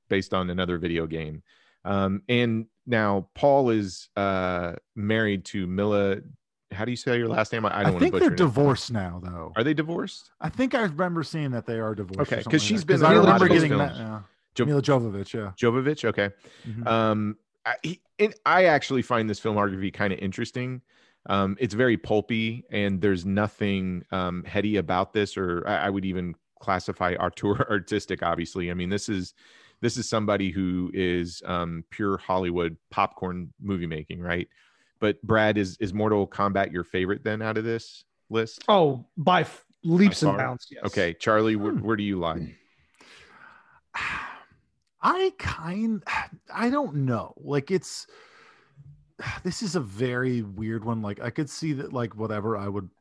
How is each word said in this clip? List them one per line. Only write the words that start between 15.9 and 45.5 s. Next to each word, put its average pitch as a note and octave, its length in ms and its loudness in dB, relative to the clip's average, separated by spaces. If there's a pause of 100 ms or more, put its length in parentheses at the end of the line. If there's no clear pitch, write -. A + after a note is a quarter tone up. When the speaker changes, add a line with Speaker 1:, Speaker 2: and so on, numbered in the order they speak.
Speaker 1:
okay. G2+ 260 2 (380)
Speaker 2:
Mm-hmm. A#2 200 -4
Speaker 1:
Um, G#2+ 480 2 (280)
I, A#2 180 -2
he, F3+ 180 -6 (180)
and G#3 160 2 (100)
I F3 200 6
actually C3+ 380 4
find A2+ 280 0
this G2+ 100 -4
filmography G2+ 520 0
kinda G2+ 260 -2
interesting. B2 640 -6 (460)
Um, G2 320 2
it's G#2 140 -2
very A#2+ 220 4
pulpy, A2+ 760 0
and G2+ 300 0
there's F#2+ 260 0
nothing, G2 840 -2
um, F2+ 320 -4
heady G#2 320 0
about F#2 360 0
this, G#2 240 0
or F2 300 -2
I, F2+ 200 0
I G2+ 40 0
would G2 140 -4
even F2+ 300 -6 (260)
classify F2+ 540 -2
auteur G2+ 420 0
<laughs> - 140 0
artistic, G2+ 520 -2
obviously. E2+ 480 -2
I F2 40 -4
mean, F2+ 160 -4
this G2+ 180 -4
is, F#2 260 -4 (460)
this A#2+ 160 0
is A2+ 120 -6
somebody G2+ 420 0
who F2+ 440 -2
is, F2+ 500 -2
um, E2+ 460 -4
pure G2+ 280 -2
Hollywood F2 580 -2 (140)
popcorn F2+ 720 -4
movie F#2 260 -4
making, D#2+ 340 -8
right? F2 280 -2 (520)
But G#2 220 0
Brad, G#2+ 360 4
is, F#2 200 -2
is F#2+ 140 -4
Mortal G#2 360 2
Kombat G2 440 0
your F2 120 -4
favorite F#2 400 -2
then A2 180 -4
out A2 160 -2
of A2 60 -2
this A#2 400 -6 (260)
list? A2 380 -4
Speaker 3:
Oh, D#3 360 4 (140)
by F3 240 4
f-, - 220 -10 (200)
leaps F3+ 380 6
Speaker 1:
By D3+ 80 4
Speaker 3:
and G2 80 0
Speaker 1:
far? C3 80 -2
Speaker 3:
bounds, B2 240 -8
yes. A#2 160 -12
Speaker 1:
Okay, F#2 260 0
Charlie, A2 420 4
wh- G#2+ 40 0 (160)
Speaker 2:
Hmm. G3 60 0
Speaker 1:
where G#2+ 160 0
do G#2 80 -4
you G2 160 -2
lie? D#2+ 340 -4 (1400)
Speaker 2:
<sighs> - 20 -10 (1040)
I F4+ 360 2
kind, G3+ 640 -4 (260)